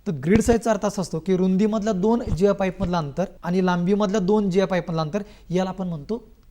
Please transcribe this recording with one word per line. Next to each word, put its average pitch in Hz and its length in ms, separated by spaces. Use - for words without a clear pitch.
तर 196 60
ग्रीड 160 280
साईजचा 233 300
अर्थ 208 160
असा 196 160
असतो 160 160
की 185 180
रुंदीमधल्या 202 560
दोन 220 300
जीआ 196 160
पाईपमधलं 190 440
अंतर 156 280
आणि 185 240
लांबीमधल्या 190 540
दोन 202 300
जीआ 190 140
पाईपमधलं 180 360
अंतर 160 220
याला 185 200
आपण 185 180
म्हणतो 170 400